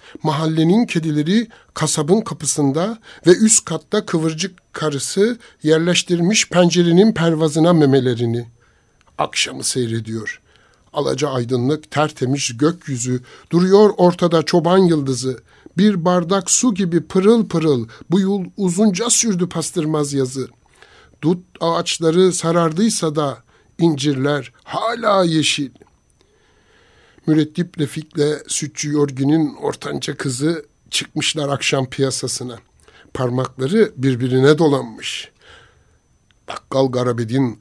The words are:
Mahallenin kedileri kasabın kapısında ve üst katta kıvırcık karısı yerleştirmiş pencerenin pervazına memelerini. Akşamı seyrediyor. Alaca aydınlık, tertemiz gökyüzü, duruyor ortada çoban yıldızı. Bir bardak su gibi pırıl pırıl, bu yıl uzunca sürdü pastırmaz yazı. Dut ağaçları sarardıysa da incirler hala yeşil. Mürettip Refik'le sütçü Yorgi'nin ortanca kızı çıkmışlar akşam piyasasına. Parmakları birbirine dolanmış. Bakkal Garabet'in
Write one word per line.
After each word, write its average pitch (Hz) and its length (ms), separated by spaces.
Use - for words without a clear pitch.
Mahallenin 160 640
kedileri 160 600
kasabın 156 460
kapısında 156 760
ve 165 40
üst 220 340
katta 208 420
kıvırcık 160 640
karısı 190 680
yerleştirmiş 170 840
pencerenin 180 680
pervazına 160 580
memelerini. 123 760
Akşamı 131 460
seyrediyor. 113 760
Alaca 139 380
aydınlık, 127 600
tertemiz 139 680
gökyüzü, 127 600
duruyor 190 460
ortada 175 460
çoban 175 360
yıldızı. 135 640
Bir 196 260
bardak 180 460
su 240 240
gibi 175 320
pırıl 208 420
pırıl, 147 400
bu 196 100
yıl 190 240
uzunca 202 540
sürdü 185 380
pastırmaz 156 640
yazı. 131 360
Dut 180 220
ağaçları 170 720
sarardıysa 170 840
da 143 260
incirler 139 760
hala 214 600
yeşil. 147 460
Mürettip 156 520
Refik'le 151 720
sütçü - 440
Yorgi'nin 143 640
ortanca 143 600
kızı 147 500
çıkmışlar - 580
akşam 135 420
piyasasına. 123 680
Parmakları 131 840
birbirine 131 640
dolanmış. 131 720
Bakkal 135 440
Garabet'in 120 680